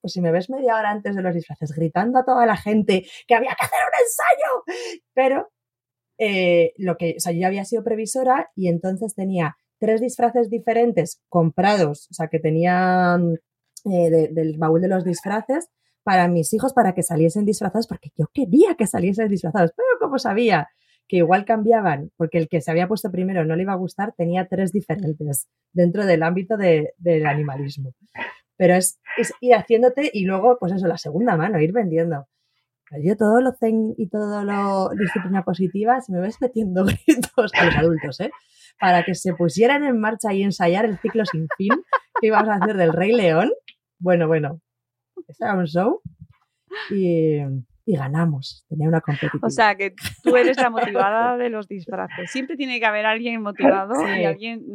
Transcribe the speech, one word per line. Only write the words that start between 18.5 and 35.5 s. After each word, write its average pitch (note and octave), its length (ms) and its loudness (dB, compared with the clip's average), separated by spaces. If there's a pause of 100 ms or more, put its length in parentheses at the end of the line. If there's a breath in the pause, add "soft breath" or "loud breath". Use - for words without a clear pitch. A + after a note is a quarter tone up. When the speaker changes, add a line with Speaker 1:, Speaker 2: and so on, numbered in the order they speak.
Speaker 1:
que G#3 120 0
saliesen G3+ 420 0
disfrazados, F3 460 2
pero B4 120 0 (120)
como C#4+ 180 -2
sabía G3+ 500 0 (420)
que F#3 80 2
igual F3+ 260 4
cambiaban, G#3 720 0
porque E3 220 -2
el D#3+ 100 0
que E3 140 -2
se E3 100 -6
había F3 160 2
puesto G3+ 240 -4
primero F#3 320 -2
no D#3+ 140 0
le F#3 60 0
iba G3 100 -4
a F#3 40 -4
gustar, F#3+ 380 -6
tenía F3 320 -2
tres F#3 240 -2
diferentes D#3 800 -4 (240)
dentro F3 320 2
del E3 180 4
ámbito F3+ 320 -2
de, E3+ 420 2
del E3 280 2
animalismo. C#3+ 680 -4 (640 loud breath)
Pero F3+ 200 4
es, F3+ 240 0 (180)
es - 240 -2
ir B3 140 6
haciéndote B3 580 2
y G3+ 120 -2
luego, G3 340 4
pues F3 120 -4
eso, F#3+ 160 -2
la E3 100 -2
segunda F3+ 380 -2
mano, E3 240 0
ir D#3+ 140 0
vendiendo. E3 540 -2 (600)
Pero D3 140 -10
yo G3+ 140 0
todo A3 240 4
lo C4 120 0
zen A3 440 -2
y A3 100 -4
todo G#3 360 -6
lo G3+ 460 -2
disciplina F#3+ 540 -4
positiva, G3 580 0